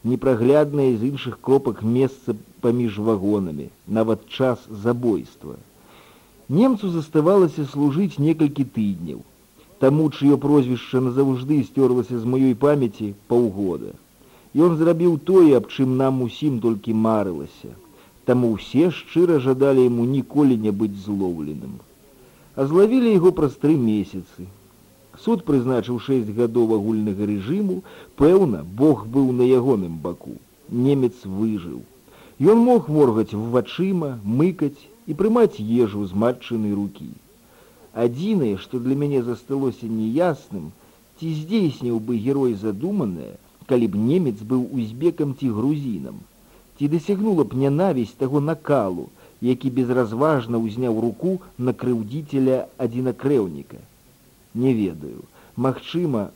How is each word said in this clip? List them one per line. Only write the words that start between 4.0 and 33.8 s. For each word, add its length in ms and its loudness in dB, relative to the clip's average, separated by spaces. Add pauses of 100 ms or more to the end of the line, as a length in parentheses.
час 420 -2
забойства. 880 -4 (880)
Немцу 400 2
заставалася 800 2
служыць 480 0
некалькі 480 0
тыдняў. 560 -4 (580)
Таму, 300 4
чыё 320 4
прозвішча 640 2
назаўжды 640 0
сцёрлася 500 2
з 60 -6
маёй 320 2
памяці, 580 0 (140)
паўгода. 640 0 (600)
Ён 260 4
зрабіў 400 2
тое, 360 6
аб 120 0
чым 320 0
нам 240 0
усім 400 -4
толькі 320 -2
марылася. 800 -2 (480)
Таму 320 2
ўсе 340 0
шчыра 480 0
жадалі 480 4
яму 220 0
ніколі 480 2
не 160 0
быць 300 -2
злоўленым. 760 -6 (800)
А 80 -2
злавілі 480 4
яго 240 6
праз 240 0
тры 160 4
месяцы. 720 -4 (720)
Суд 240 -2
прызначыў 640 0
шэсць 320 -2
гадоў 400 2
агульнага 500 -2
рэжыму, 480 -2 (400)
пэўна, 480 4 (160)
Бог 260 4
быў 260 0
на 140 2
ягоным 560 2
баку. 320 -10 (340)
Немец 560 0
выжыў. 600 -6 (560)
Ён 240 6
мог 240 4
моргаць 440 2
вачыма, 920 -2